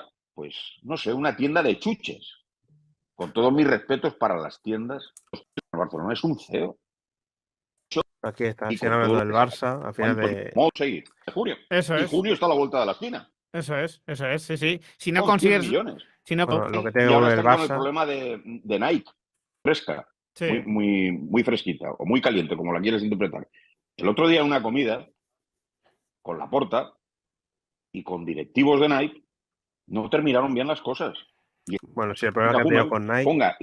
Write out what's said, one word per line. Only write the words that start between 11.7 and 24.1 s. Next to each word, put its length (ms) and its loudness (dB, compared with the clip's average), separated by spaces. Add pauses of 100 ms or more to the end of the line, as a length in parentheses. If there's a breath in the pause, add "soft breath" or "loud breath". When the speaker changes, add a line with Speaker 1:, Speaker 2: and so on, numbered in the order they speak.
Speaker 1:
Y 40 2
Speaker 3:
es. 100 -2
Speaker 1:
junio 220 2
está 120 0
a 40 4
la 60 4
vuelta 240 0
de 60 2
la 60 0
esquina. 400 -10 (220)
Speaker 3:
Eso 240 -6
es, 280 -6
eso 220 -6
es, 160 -2
sí, 140 -6
sí. 240 -2 (160 loud breath)
Si 140 -4
no 140 2
Speaker 1:
Son 140 6
cien 140 6
Speaker 3:
consigues, 180 2
Speaker 1:
millones. 320 -2 (200)
Speaker 3:
si 120 -4
no 100 2
Speaker 2:
Bueno, 180 2
Speaker 3:
con- 100 -4
Speaker 2:
lo 100 -2
que 60 -4
Speaker 1:
Y 40 -4
Speaker 2:
tengo 200 6
Speaker 1:
ahora 60 8
Speaker 2:
con 140 6
el 60 4
Speaker 1:
está 120 8
con 100 6
el 80 0
Speaker 2:
Barça. 60 -2
Speaker 1:
problema 300 -2
de, 380 -6
de 360 -4
Nike, 320 0 (520)
fresca, 440 -2 (260)
Speaker 3:
Sí. 120 -8
Speaker 1:
muy, 200 0
muy, 480 2
muy 300 0
fresquita 480 -4
o 140 -8
muy 160 2
caliente, 360 0
como 160 -4
la 80 -2
quieres 220 0
interpretar. 440 -4 (480 soft breath)
El 140 -4
otro 180 2